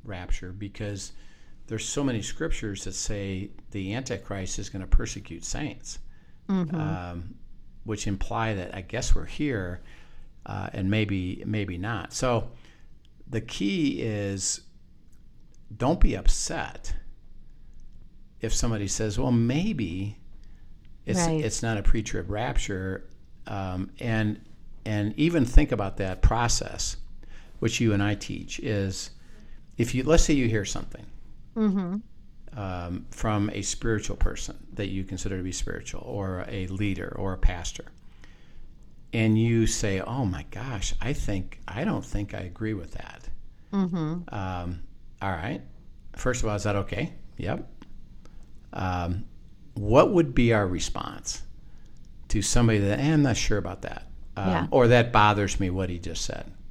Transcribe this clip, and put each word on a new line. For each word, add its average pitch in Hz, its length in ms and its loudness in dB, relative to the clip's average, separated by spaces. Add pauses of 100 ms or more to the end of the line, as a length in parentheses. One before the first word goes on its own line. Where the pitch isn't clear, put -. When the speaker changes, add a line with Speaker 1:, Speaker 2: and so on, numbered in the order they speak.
Speaker 1:
rapture, 90 480 -4
because 101 580 -8 (560)
there's 110 200 -6
so 147 160 -2
many 117 180 0
scriptures - 640 -2
that 95 80 -6
say 98 580 -4 (200)
the 98 220 -4
Antichrist 113 640 -4
is 104 120 -6
gonna 95 180 -8
persecute - 560 2
saints, - 560 -6 (480)
Speaker 2:
Mm-hmm. 180 280 0
Speaker 1:
um, 87 600 -4 (480)
which 107 240 -4
imply 107 460 0
that 95 200 -4
I 98 80 -8
guess - 320 4
we're - 120 6
here, 98 560 -4 (640)
uh, 98 280 -6
and 92 160 0
maybe, 98 560 0
maybe 98 320 -2
not. 101 360 -4
So 123 360 0 (800)
the - 120 -2
key 165 600 0
is 101 600 -2 (1160)
don't 135 220 2
be 98 160 10
upset - 800 2 (1500)
if 113 120 2
somebody 107 340 2
says, 107 320 0
"Well, 131 120 4
maybe 117 840 2 (880)
it's, 185 140 2
Speaker 2:
Right. 160 260 2
Speaker 1:
it's - 160 -2
not 113 160 0
a 101 60 -4
pre-trib 95 480 2
rapture," 101 760 -2 (380)
um, 95 540 -6
and, 110 420 0 (440)
and 107 320 0
even 156 280 4
think - 260 10
about 101 260 -2
that 92 260 -2
process, - 720 2 (640)
which - 200 2
you 113 140 4
and 101 80 4
I 101 140 2
teach, 92 440 -8
is 98 520 -2 (680)
if 120 160 0
you, 127 100 0
let's 160 200 8
say 165 100 6
you 127 140 4
hear 107 180 2
something - 400 -6 (500)
Speaker 2:
Mm-hmm. 196 420 2 (640)
Speaker 1:
um, 90 500 -6
from 104 440 0
a 101 80 -4
spiritual 107 540 0
person - 400 2 (180)
that 101 140 -4
you 95 160 -2
consider 95 340 -4
to 90 60 -4
be 92 80 -4
spiritual, - 540 -4
or 95 420 -4
a 92 200 -4
leader, 95 500 -2
or 95 160 -2
a 90 40 -4
pastor, - 480 2 (1300)
and 110 260 4
you 113 300 6
say, 98 320 2
"Oh 123 260 -2
my 90 260 -2
gosh, 101 500 -2
I 123 120 0
think, 101 540 -2
I 117 160 -6
don't 190 220 0
think 101 280 -4
I 98 80 -6
agree 107 340 -4
with 87 160 -8
that." - 360 -10 (460)
Speaker 2:
Mm-hmm. 175 600 -2
Speaker 1:
Um, 90 480 -4 (400)
all 98 100 0
right. 92 300 -4 (540)
First 123 280 0
of 113 60 2
all, 104 60 0
is 101 80 -2
that 104 140 2
okay? 120 360 -2 (240)
Yep. - 300 -4 (1080)
Um, 90 520 -2 (480)
what 113 400 6
would 160 220 4
be 117 180 8
our 104 140 4
response - 760 -4 (880)
to 104 120 6
somebody 113 380 6
that, 101 200 4
"Eh, 147 140 4
I'm 151 100 8
not 120 140 6
sure 107 200 4
about 92 260 -4
that," - 240 -8 (300)
um, 98 120 0
Speaker 2:
Yeah. 90 220 2
Speaker 1:
or, 123 160 8
"That 120 240 8
bothers 104 480 6
me, 95 100 2
what 92 200 0
he 87 100 -4
just 82 240 -6
said"? - 280 -6 (200)